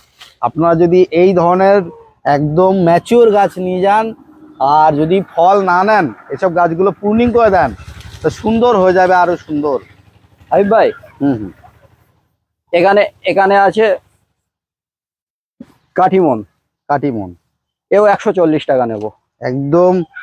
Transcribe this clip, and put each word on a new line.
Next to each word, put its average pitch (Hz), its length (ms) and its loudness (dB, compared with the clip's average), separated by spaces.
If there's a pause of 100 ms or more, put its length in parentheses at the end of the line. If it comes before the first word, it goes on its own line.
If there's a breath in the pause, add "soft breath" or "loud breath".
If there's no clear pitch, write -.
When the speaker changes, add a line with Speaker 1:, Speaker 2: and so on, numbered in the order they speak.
(400 soft breath)
Speaker 1:
আপনারা 160 340 0
যদি 175 360 2
এই 180 240 2
ধরনের 185 480 2 (420)
একদম 156 580 0
ম্যাচিওর 190 500 2
গাছ 196 260 0
নিয়ে 185 220 -6
যান, 214 340 -2 (440)
আর 156 340 2
যদি 160 300 0 (140)
ফল 190 240 2
না 185 240 0
নেন, 202 280 0 (180)
এসব 165 260 -4
গাছগুলো 175 340 0
প্রুনিং 220 420 -2
করে 233 180 2
দেন, 156 240 0 (480)
তো 160 80 -2
সুন্দর 226 460 0
হয়ে 185 160 2
যাবে, 185 220 2
আরো 175 220 0
সুন্দর। 147 420 -4 (720)
Speaker 2:
হাবিব 196 200 0
ভাই, 180 220 2 (280)
Speaker 1:
হুম, 139 120 0
হুম। 107 180 -8 (1200)
Speaker 2:
এখানে, 190 360 2 (160)
এখানে 190 340 0
আছে 196 380 0 (2000)
কাটিমন। 180 500 0 (440)
Speaker 1:
কাটিমন। 123 460 -6 (560)
Speaker 2:
এও 202 140 4
একশো 202 280 0
চল্লিশ 160 340 0
টাকা 127 200 0
নেব। 107 220 -6 (320)
Speaker 1:
একদম 147 640 0 (200)